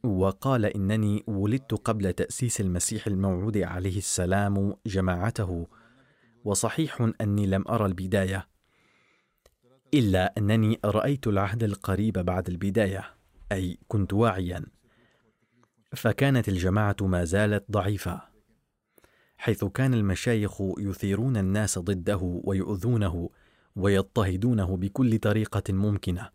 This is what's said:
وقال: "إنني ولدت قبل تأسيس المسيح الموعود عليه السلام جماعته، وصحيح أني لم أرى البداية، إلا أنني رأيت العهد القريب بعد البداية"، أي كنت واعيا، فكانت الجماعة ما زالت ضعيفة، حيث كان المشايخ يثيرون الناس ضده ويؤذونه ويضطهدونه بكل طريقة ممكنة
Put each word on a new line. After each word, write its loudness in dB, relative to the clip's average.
وقال: 2
"إنني 0
ولدت -2
قبل 0
تأسيس -2
المسيح -2
الموعود 0
عليه -2
السلام 0
جماعته، -2
وصحيح 0
أني 2
لم 2
أرى 2
البداية، -2
إلا 4
أنني 2
رأيت 0
العهد 0
القريب 0
بعد -2
البداية"، -2
أي -4
كنت -2
واعيا، 0
فكانت 2
الجماعة 2
ما 2
زالت 0
ضعيفة، -4
حيث -2
كان 0
المشايخ 0
يثيرون -2
الناس 0
ضده -2
ويؤذونه 0
ويضطهدونه 2
بكل 2
طريقة 0
ممكنة 0